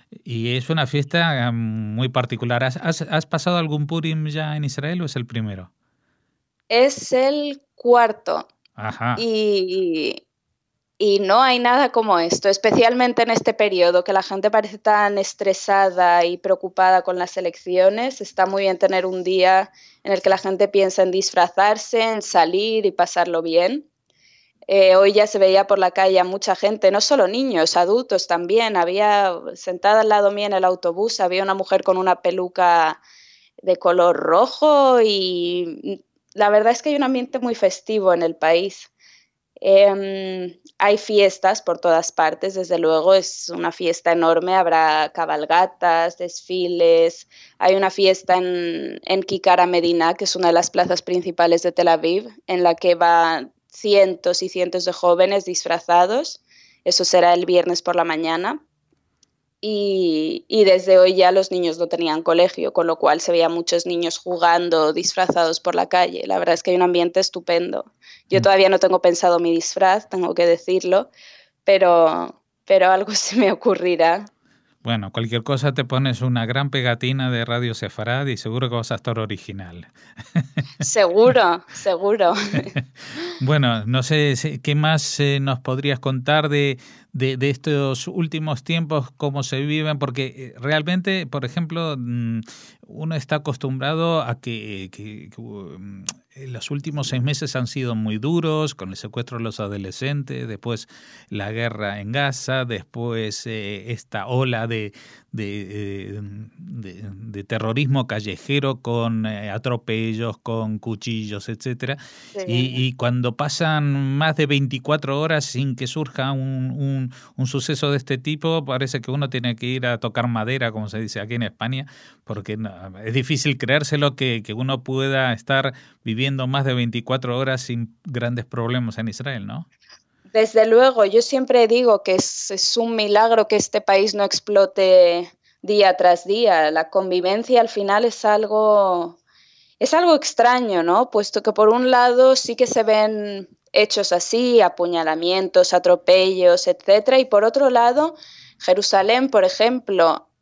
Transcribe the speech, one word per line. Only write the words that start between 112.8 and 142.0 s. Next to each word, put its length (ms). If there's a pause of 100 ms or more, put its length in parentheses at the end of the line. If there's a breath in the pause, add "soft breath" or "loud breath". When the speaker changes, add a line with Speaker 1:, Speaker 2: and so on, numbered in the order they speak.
Speaker 1:
y 80
cuando 420
pasan 800
más 200
de 100
veinticuatro 720
horas 240
sin 320
que 100
surja 460
un, 380
un, 420 (240 loud breath)
un 100
suceso 440
de 80
este 180
tipo, 480
parece 380
que 80
uno 180
tiene 280
que 100
ir 200
a 120
tocar 300
madera, 440
como 160
se 120
dice 200
aquí 140
en 80
España, 440 (380 soft breath)
porque 320
no, 140 (340)
es 80
difícil 460
creérselo 580
que, 260
que 120
uno 300
pueda 500
estar 400 (280 soft breath)
viviendo 440
más 180
de 80
veinticuatro 640
horas 220
sin 340 (100)
grandes 420
problemas 500
en 120
Israel, 380
¿no? 220 (680 soft breath)
Speaker 2:
Desde 300
luego, 400
yo 160
siempre 440
digo 360
que 140
es, 340
es 260
un 180
milagro 540
que 80
este 240
país 340
no 80
explote 1080 (300)
día 340
tras 300
día. 440
La 200
convivencia 720
al 80
final 340
es 220
algo, 920 (640 soft breath)
es 160
algo 200
extraño, 680
¿no? 260
Puesto 340
que 120
por 160
un 200
lado 460